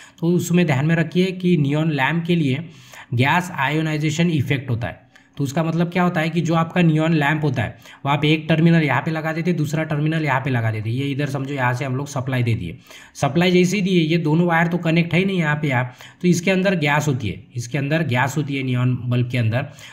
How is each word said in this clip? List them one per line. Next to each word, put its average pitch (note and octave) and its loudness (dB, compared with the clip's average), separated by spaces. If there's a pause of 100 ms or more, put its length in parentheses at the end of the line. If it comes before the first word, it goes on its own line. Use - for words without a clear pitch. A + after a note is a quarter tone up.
(180)
तो E3 -4
उसमें F3 2
ध्यान C#3 2
में E3 2
रखिए E3+ 0
कि F3+ 0
नियॉन D3+ 0
लैंप D3 0
के F3 2
लिए D3 -2 (460)
गैस D3+ 2
आयोनाइजेशन D#3 0
इफेक्ट C#3 0
होता A#2 -4
है। - -16 (260)
तो C#3+ -4
उसका D#3+ -2
मतलब E3 0
क्या F3+ 0
होता F3+ 0
है D#3+ -2
कि E3+ -2
जो D#3 0
आपका E3 0
नियॉन D#3+ 4
लैंप D3+ 2
होता B2 0
है, - -8 (280)
वहाँ C#3+ 2
पे D3+ 2
एक D#3 0
टर्मिनल E3 4
यहाँ - 0
पे E3 -4
लगा D#3+ -4
देते, E3+ -2
दूसरा D#3 -2
टर्मिनल D#3 -2
यहाँ C3 0
पे C3+ -4
लगा A#2 0
देते, A2 -4
ये C#3 -4
इधर C#3 -2
समझो C#3 -6
यहाँ B2+ 0
से B2 -6
हम B2+ -4
लोग C#3+ -6
सप्लाई B2+ -4
दे A#2 0
दिए, E2+ -8 (360)
सप्लाई E3+ 0
जैसे F3+ 4
ही G#3 0
दिए, F3+ 2
ये D#3+ 2
दोनों D#3+ 2
वायर E3 2
तो E3+ 0
कनेक्ट E3 0
है D#3+ 4
ही F#3+ 2
नहीं G3 -2
यहाँ D3+ 0
पे, D3+ -2
यहाँ B2 -2 (280)
तो F3+ 2
इसके F3 2
अंदर F#3+ 2
गैस D3+ 0
होती A2+ -2
है, - -10 (100)
इसके B2 -6
अंदर C#3+ 0
गैस C3 0
होती C#3 -2
है C3+ -4
नियॉन B2+ 0
बल्ब B2 0
के B2 -2
अंदर। A#2 0 (300)